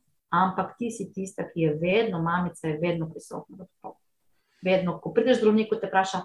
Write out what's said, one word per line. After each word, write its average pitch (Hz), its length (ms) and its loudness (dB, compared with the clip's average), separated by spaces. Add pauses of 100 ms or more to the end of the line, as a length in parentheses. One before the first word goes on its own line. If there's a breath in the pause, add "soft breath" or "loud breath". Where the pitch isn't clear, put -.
(300)
ampak 185 480 0
ti 240 120 -4
si 208 220 -10
tista, 185 380 -8
ki 170 100 -4
je 151 200 4
vedno, 185 420 2
mamica 170 460 -2
je 151 100 -2
vedno 165 320 -2
prisotna - 460 -14
v 185 100 -16
otroku. - 340 -20 (640)
Vedno, 180 380 2
ko - 120 -8
prideš 233 260 4
k - 40 -6
zdravniku, 214 380 4
te 196 100 -4
vpraša, 190 340 0